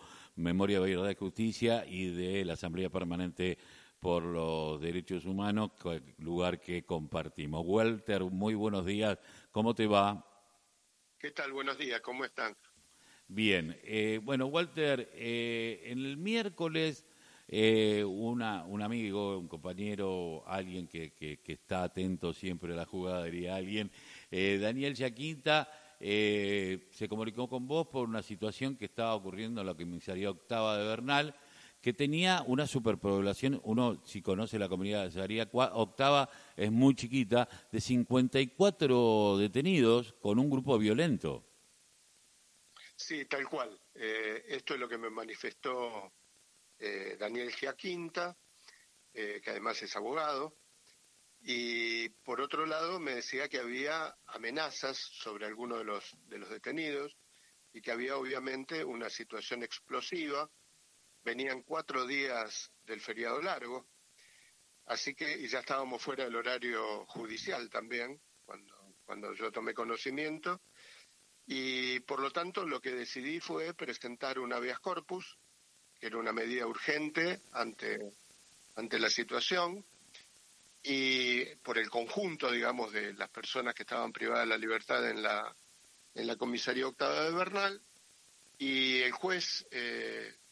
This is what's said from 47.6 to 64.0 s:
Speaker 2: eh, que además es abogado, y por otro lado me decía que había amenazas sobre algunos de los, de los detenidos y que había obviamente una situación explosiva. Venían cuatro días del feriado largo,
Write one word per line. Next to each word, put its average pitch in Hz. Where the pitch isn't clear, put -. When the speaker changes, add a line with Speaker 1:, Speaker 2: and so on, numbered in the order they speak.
Speaker 2:
eh, 104
que 110
además 107
es 104
abogado, 147
y 117
por 123
otro 147
lado 160
me 139
decía 135
que 139
había 143
amenazas 143
sobre 107
algunos 117
de 110
los, 104
de 104
los 101
detenidos 143
y 113
que 120
había 123
obviamente 131
una 117
situación 117
explosiva. 147
Venían 127
cuatro 147
días 123
del 110
feriado 117
largo, 127